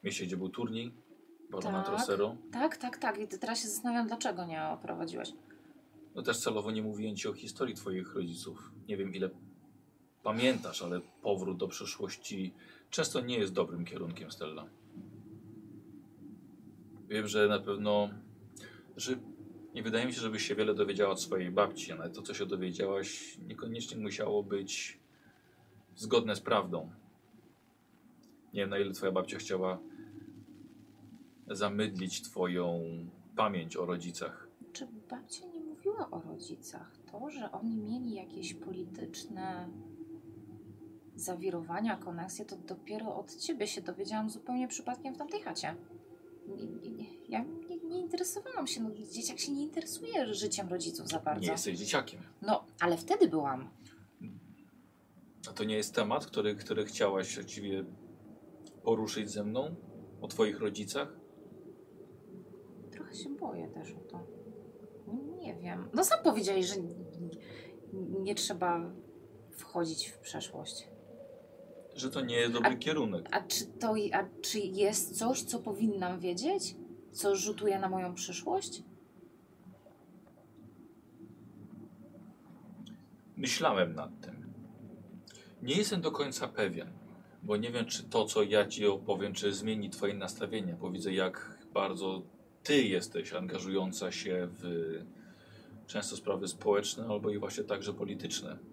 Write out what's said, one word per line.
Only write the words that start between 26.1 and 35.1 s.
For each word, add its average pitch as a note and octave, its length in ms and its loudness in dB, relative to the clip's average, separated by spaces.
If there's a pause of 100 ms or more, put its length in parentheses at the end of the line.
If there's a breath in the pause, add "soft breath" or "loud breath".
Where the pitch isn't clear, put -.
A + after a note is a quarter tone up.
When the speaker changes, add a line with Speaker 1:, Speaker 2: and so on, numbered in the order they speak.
Speaker 1:
z - 40 -6
prawdą. F2 500 2 (1600)
Nie G2+ 60 2
wiem, G2 100 4
na G2 80 2
ile G2 140 4
twoja F#2+ 200 2
babcia F#2 260 2
chciała F#2 400 2 (1700 loud breath)
zamydlić G2 760 2
twoją F2+ 580 2 (560)
pamięć F#2+ 400 2
o F2 100 0
rodzicach. E2+ 600 -4 (240)
Speaker 2:
Czy C4+ 140 -8 (240)